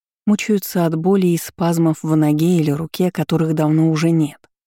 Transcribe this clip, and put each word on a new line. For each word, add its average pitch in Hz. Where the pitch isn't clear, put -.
мучаются 202
от 160
боли 185
и 170
спазмов 165
в 156
ноге 156
или 151
руке, 165
которых 160
давно 156
уже 160
нет. 160